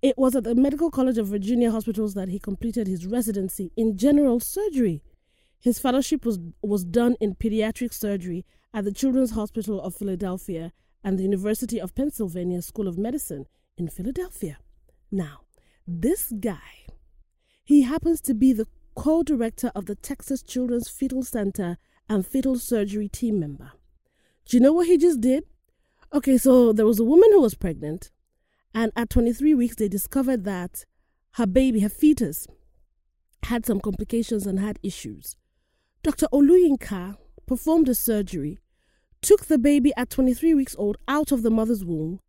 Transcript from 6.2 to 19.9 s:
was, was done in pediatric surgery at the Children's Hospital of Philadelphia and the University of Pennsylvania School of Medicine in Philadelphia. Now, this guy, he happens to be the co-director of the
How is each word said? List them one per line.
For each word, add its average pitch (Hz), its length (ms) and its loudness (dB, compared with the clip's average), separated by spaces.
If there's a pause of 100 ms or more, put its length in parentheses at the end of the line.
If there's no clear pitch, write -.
was, 214 140 -2 (240)
was 202 220 -2
done 240 360 0
in 214 140 -2
pediatric 220 580 -4
surgery 185 540 -6 (260)
at 208 120 -6
the 202 80 -4
Children's 254 400 0
Hospital 214 500 -6
of 185 140 -10
Philadelphia 185 760 -8 (300)
and 190 160 -2
the 185 60 -2
University 208 560 -2
of 185 160 -10
Pennsylvania 180 680 -4
School - 240 -8
of 170 100 -6
Medicine 196 500 -8 (300)
in 170 120 -6
Philadelphia. 214 720 -8 (520)
Now, 185 300 -6 (440)
this 180 540 -2
guy, - 480 -8 (800)
he 294 180 8
happens 320 380 0
to 277 140 -2
be 254 180 4
the 220 160 -2 (260)
co-director 269 800 0
of 196 120 -8
the 202 100 -8